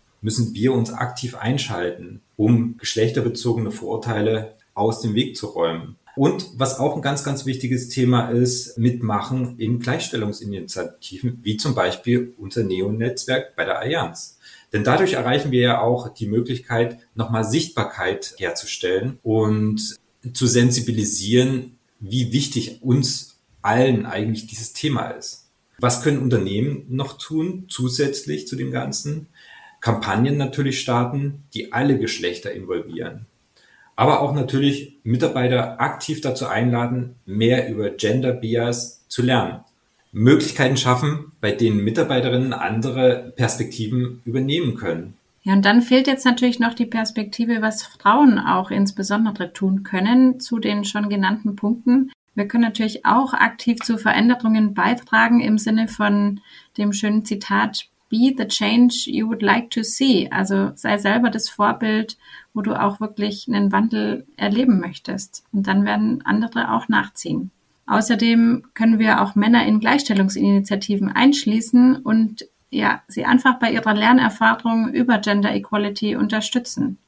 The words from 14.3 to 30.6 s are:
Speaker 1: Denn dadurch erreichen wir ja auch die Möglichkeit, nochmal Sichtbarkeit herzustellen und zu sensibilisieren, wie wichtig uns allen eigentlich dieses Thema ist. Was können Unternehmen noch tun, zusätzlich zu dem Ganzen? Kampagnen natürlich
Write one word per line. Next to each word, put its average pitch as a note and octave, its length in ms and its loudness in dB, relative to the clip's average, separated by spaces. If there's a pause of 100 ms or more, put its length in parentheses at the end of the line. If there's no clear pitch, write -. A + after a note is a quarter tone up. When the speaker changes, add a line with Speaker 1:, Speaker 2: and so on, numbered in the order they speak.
Speaker 1:
Denn G#2 100 -2
dadurch E3+ 300 2
erreichen C3 380 0
wir B2 100 2
ja A#2 200 2
auch A#2+ 320 -2
die A2 140 -8
Möglichkeit, A#2+ 680 -2 (180)
nochmal A2+ 300 -2
Sichtbarkeit G2+ 920 -4
herzustellen F#2 880 -4
und G#2+ 720 -2 (380)
zu B2+ 140 0
sensibilisieren, A#2+ 1300 0 (240)
wie A2+ 320 -4
wichtig B2+ 500 -4
uns - 560 -2 (220)
allen A2+ 440 2
eigentlich G#2+ 400 -6
dieses - 280 -10
Thema C3 380 -4
ist. - 380 -16 (280)
Was - 260 0
können C#3+ 160 2
Unternehmen A#2+ 680 -2
noch C3 280 -6
tun, F3 520 -6
zusätzlich C#3 760 -4
zu C3 120 -10
dem C3 140 -6
Ganzen? C3+ 560 -8 (520)
Kampagnen A2 560 0
natürlich C3+ 460 -2